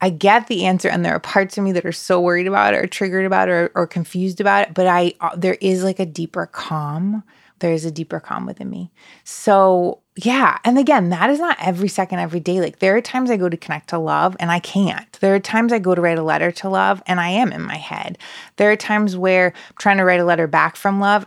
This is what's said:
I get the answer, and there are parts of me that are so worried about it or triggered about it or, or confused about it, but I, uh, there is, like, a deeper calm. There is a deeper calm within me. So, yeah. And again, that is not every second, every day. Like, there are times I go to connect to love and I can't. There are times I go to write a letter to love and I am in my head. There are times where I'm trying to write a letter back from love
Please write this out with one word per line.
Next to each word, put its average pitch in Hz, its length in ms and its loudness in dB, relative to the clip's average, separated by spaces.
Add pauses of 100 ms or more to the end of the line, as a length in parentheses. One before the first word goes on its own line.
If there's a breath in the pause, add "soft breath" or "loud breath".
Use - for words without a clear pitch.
I 185 80 2
get 196 380 4
the 185 180 -2
answer, 185 240 0
and 175 160 -2
there 165 100 0
are 165 40 -4
parts - 380 -2
of 202 60 -2
me 196 100 0
that 175 120 -2
are 175 60 -4
so 180 280 0
worried 175 280 0
about 202 260 4
it - 40 2
or - 100 0
triggered 190 380 -2
about 190 240 2
it - 20 0
or, 170 240 0
or 175 120 0
confused 180 540 -4
about 202 260 2
it, 175 60 -18
but 185 140 2
I, 175 340 2
uh, 170 140 -4
there 180 260 -2
is, 185 220 0
like, 190 160 -2
a 190 60 -4
deeper 165 420 -8
calm. 165 760 -6 (360 soft breath)
There 170 120 0
is 160 140 -2
a 165 60 -4
deeper 160 280 -8
calm - 280 -8
within - 240 -12
me. 175 180 -12 (340 soft breath)
So, 190 760 2 (160)
yeah. 247 480 2
And 247 160 4
again, 247 300 4
that 180 200 2
is 294 100 2
not 339 220 -2
every 180 280 -2
second, 185 280 -4
every 175 220 -4
day. 180 200 -2
Like, - 200 -4
there 190 180 2
are 240 40 2
times 254 280 -4
I 226 80 0
go 180 120 0
to 165 60 -4
connect 151 340 -10
to 170 100 -4
love 160 400 0
and 170 100 -2
I 175 80 2
can't. - 540 -2 (100)
There 196 140 4
are 196 40 2
times 226 320 0
I 233 60 2
go 185 160 0
to 175 80 0
write 165 160 2
a 165 60 -2
letter 156 300 0
to - 160 -8
love 190 360 0
and 180 160 -2
I 175 80 -2
am 208 240 0
in 160 80 -10
my 156 160 -10
head. - 400 -12 (400 loud breath)
There 208 140 6
are 214 40 4
times 208 400 -2
where 185 340 2
I'm - 280 -12
trying 196 200 2
to 190 60 2
write 180 160 4
a 175 60 2
letter 170 220 2
back 156 280 2
from 196 240 0
love 202 280 2